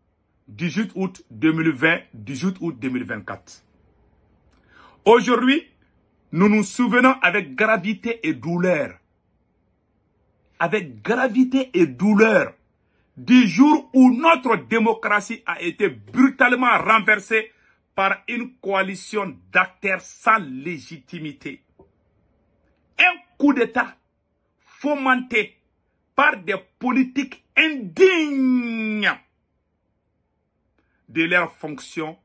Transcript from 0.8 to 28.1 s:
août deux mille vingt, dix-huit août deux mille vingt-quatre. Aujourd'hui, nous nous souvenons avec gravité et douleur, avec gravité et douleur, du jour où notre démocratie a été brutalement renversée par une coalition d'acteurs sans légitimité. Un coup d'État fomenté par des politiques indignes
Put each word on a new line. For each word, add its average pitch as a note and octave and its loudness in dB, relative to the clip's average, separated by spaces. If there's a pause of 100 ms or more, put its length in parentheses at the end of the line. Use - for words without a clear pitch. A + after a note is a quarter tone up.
août F#3+ -6
deux C#3 0
mille D#3+ 0
vingt, D#3+ -2 (100)
dix-huit C3+ -6
août D#3 -8
deux C3 -6
mille B2+ -6
vingt-quatre. G#2 -14 (1400)
Aujourd'hui, A#3+ 4 (640)
nous F3+ 4
nous G#3 2
souvenons B3 2
avec F3+ -2
gravité A3 -2
et D#3+ -2
douleur, E3 -4 (1600)
avec D#3+ -4
gravité B3+ 0
et F#3 4
douleur, G3 2 (640)
du A3+ 4
jour C#4+ 2
où B3+ 6
notre C4+ 2
démocratie G#3+ -2
a - -8
été F3 -2
brutalement B3 2
renversée G#3+ 0 (420)
par G3 -2
une A3+ -10
coalition F#3+ -6 (140)
d'acteurs F#3 -2
sans - 0
légitimité. D3 -14 (1300)
Un - -2
coup C#4+ 4
d'État - -4 (600)
fomenté C4 -4 (580)
par D4 2
des F#3+ -6 (240)
politiques C4 -4 (100)
indignes B3+ 0 (2000)